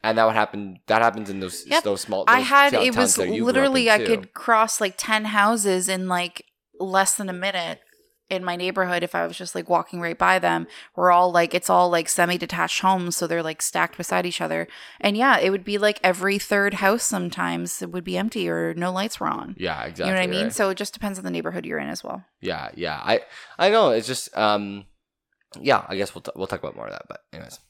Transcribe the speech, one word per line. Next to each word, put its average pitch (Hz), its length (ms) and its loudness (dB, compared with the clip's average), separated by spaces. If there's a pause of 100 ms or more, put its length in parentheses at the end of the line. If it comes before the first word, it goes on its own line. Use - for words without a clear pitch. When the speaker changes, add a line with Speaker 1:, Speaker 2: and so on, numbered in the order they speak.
Speaker 1:
And 110 160 2
that 113 80 8
would 110 100 4
happen. 104 500 -2
That 113 160 4
happens 110 280 0
in 98 100 -6
those, 92 260 -8
Speaker 2:
Yep. 294 160 2
Speaker 1:
those 98 180 -2
small, 190 280 -4
Speaker 2:
I 240 100 6
Speaker 1:
those 262 100 -2
Speaker 2:
had, 277 240 6
Speaker 1:
town-, 220 100 4
Speaker 2:
it 247 120 2
Speaker 1:
towns - 20 0
Speaker 2:
was 247 200 4
Speaker 1:
that 185 120 0
you 220 140 0
grew - 0 -
up 233 40 2
Speaker 2:
literally, 262 420 4
Speaker 1:
in, 214 60 8
Speaker 2:
I 214 40 4
Speaker 1:
too. 220 80 0
Speaker 2:
could 202 280 0
cross, 220 460 2
like, 196 160 -2
ten 214 300 -2
houses 202 640 2
in, 185 200 -2
like, 180 380 -4 (320)
less 190 380 0
than 202 120 -6
a 185 40 -6
minute 180 480 -6 (480)
in 185 160 -4
my 175 120 -4
neighborhood 180 460 -2
if 175 120 -8
I 170 120 0
was 170 100 -8
just, - 180 -12
like, 170 140 -8
walking 175 320 -2
right 170 180 -6
by 185 200 4
them. 170 280 0 (280)
We're 180 160 4
all, 180 220 6
like, 170 220 2
it's 180 160 -2
all, 180 200 6
like, 165 180 0
semi-detached 175 720 0
homes, 180 340 0
so 175 100 -2
they're, 165 160 -2
like, 160 200 -6
stacked - 340 -2
beside 180 300 -2
each 175 140 -6
other. 165 280 -4 (320)
And 208 160 0
yeah, 247 220 4
it 185 120 4
would 190 140 -2
be, 208 140 -2
like, 208 260 2
every 190 340 2
third 202 360 0
house 202 300 2
sometimes 175 760 -4
it 180 80 -10
would 180 140 -8
be 180 140 -4
empty 196 300 -4
or 165 260 -4
no 175 180 -4
lights 196 260 -6
were 190 100 -4
on. - 300 -8
Speaker 1:
Yeah, - 120 -4
Speaker 2:
You - 0 -
know 78 80 -6
what 60 60 -8
I - 40 -8
Speaker 1:
exactly, 185 380 -2
Speaker 2:
mean? 185 200 -2
Speaker 1:
right. 226 80 -6
Speaker 2:
So 196 160 0
it 185 60 -4
just 202 160 -8
depends 196 260 -8
on 185 60 -16
the 185 60 -8
neighborhood 170 360 -6
you're 156 120 -6
in - 100 -4
as - 160 -10
well. - 200 -12 (160)
Speaker 1:
Yeah, 76 340 -8
yeah. 78 280 -6
I, 110 180 2 (380)
I 185 120 6
know. 214 200 4
It's 113 160 2
just, - 300 -6
um, 101 500 0 (760)
yeah. 123 280 2
I 98 80 -6
guess 95 180 -4
we'll 90 80 -14
t-, - 140 -12
we'll 95 100 -6
talk 95 140 -6
about - 160 -12
more 55 100 -12
of 50 60 -12
that. - 160 -14
But - 120 -16 (120)
anyways. - 260 -18 (120)